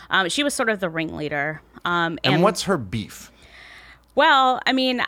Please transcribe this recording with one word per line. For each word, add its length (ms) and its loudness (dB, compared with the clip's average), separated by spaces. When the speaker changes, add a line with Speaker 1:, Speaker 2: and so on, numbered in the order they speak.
Speaker 1:
Um, 180 2
she 140 -2
was 120 0
sort 160 -2
of 100 -4
the 100 -4
ringleader. 720 -6
Um, 400 -2
Speaker 2:
And 100 4
Speaker 1:
and 80 4
Speaker 2:
what's 220 2
her 140 0
beef? 520 -10
Speaker 1:
Well, 520 4
I 60 2
mean, 360 0